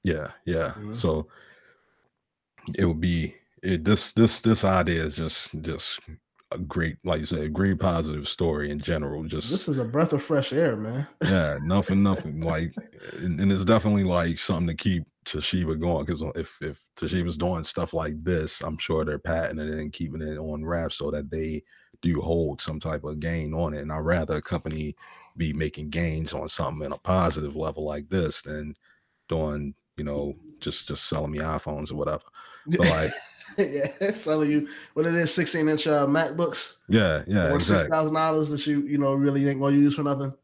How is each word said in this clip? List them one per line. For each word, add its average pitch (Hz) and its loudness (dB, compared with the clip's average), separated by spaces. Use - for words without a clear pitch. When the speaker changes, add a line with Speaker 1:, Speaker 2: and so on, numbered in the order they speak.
Speaker 1:
Yeah, 78 0
yeah. 80 0
Speaker 2:
Mm-hmm. 107 -10
Speaker 1:
So 80 0
it 98 4
would 80 2
be, 82 0
it, 90 0
this, 101 2
this, - 4
this 110 4
idea 87 4
is 76 -6
just, - -4
just - -6
a - -6
great, 82 -2
like 80 0
you 76 -4
said, 82 -2
a 76 -2
great 90 2
positive 78 0
story 73 0
in 73 -4
general. 76 -2
Just 78 -4
Speaker 2:
This 180 -2
is 135 0
a 120 0
breath 147 2
of 143 0
fresh 139 0
air, 139 2
man. 117 -6
<laughs> - -20
Speaker 1:
Yeah, 78 2
nothing, 95 4
nothing. 80 2
Like, 82 -2
and, 85 -2
and 98 6
it's 95 2
definitely, 104 4
like, 85 2
something 87 0
to 82 -2
keep 87 0
Toshiba 80 -2
going, 80 0
'cause 78 -4
if, 80 -8
if 76 -10
Toshiba's 85 -2
doing 85 -2
stuff - -4
like 78 -4
this, 82 -2
I'm 80 -6
sure 80 0
they're 76 -4
patenting 80 -2
it 76 -4
and 76 -8
keeping 78 -6
it 76 -6
on 78 -6
wraps 82 -2
so 73 -4
that 73 -6
they 78 -4
do 82 2
hold 80 0
some 78 -6
type 76 -6
of 76 -6
gain 80 -2
on 80 -2
it. 73 -6
And 76 -6
I'd 78 -4
rather 80 0
a 76 -4
company 78 -4
be 80 0
making 76 -4
gains 80 -2
on 76 -6
something 73 -4
in 69 -6
a 69 -8
positive 78 2
level 78 -4
like 73 -6
this 85 0
than 76 -8
doing, 73 -2
you 76 -6
know, 71 -4
just, - -6
just - -8
selling 76 -2
me 151 -4
iPhones 78 -4
or - -8
whatever. 76 -2
But, - 6
like 156 4
Speaker 2:
<laughs> - -10
Yeah, 147 0
selling 156 0
you, 147 2
what 156 2
is 170 2
it, 170 4
sixteen 160 2
inch, 151 2
uh, 147 4
MacBooks? 160 0
Speaker 1:
Yeah, 92 4
yeah, 90 4
Speaker 2:
Worth 73 2
Speaker 1:
exactly. 82 4
Speaker 2:
six - -4
thousand 156 2
dollars 156 2
that 143 -2
you, 143 2
you 147 0
know, 139 4
really 139 4
ain't 135 0
gonna 139 4
use 143 8
for 151 -2
nothing. 139 0